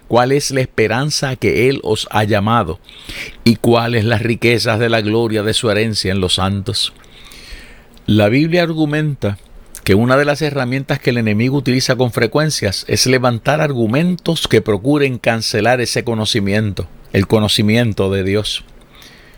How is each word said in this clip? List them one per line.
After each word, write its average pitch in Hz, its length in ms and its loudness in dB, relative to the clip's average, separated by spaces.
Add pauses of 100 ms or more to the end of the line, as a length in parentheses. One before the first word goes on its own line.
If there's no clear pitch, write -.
cuál 123 240 2
es 143 200 0
la 131 100 0
esperanza 127 680 -2
a 131 60 -4
que 107 320 0
Él 135 160 0
os - 280 -2
ha 107 140 0
llamado 104 540 0 (640)
y 117 120 6
cuáles 117 500 2
las 113 160 0
riquezas 113 560 0
de 117 120 0
la 113 120 2
gloria 107 400 0
de 104 140 -2
su 113 160 0
herencia 104 400 0
en 98 100 0
los 90 140 0
santos". 95 580 -2 (1120)
La 104 240 4
Biblia 160 320 2
argumenta 151 800 -2 (440)
que 95 120 4
una 123 220 2
de 147 80 2
las 143 180 -2
herramientas 135 560 -4
que - 100 -2
el 123 80 0
enemigo 113 400 0
utiliza 131 380 0
con 120 160 0
frecuencias 120 760 -2
es - 200 2
levantar 127 520 0
argumentos 151 880 -2
que 110 140 4
procuren 127 560 0
cancelar 117 640 0
ese 113 220 -2
conocimiento, 107 840 -2 (240)
el 98 140 4
conocimiento 107 840 2
de 98 120 -2
Dios. 101 420 -4 (720)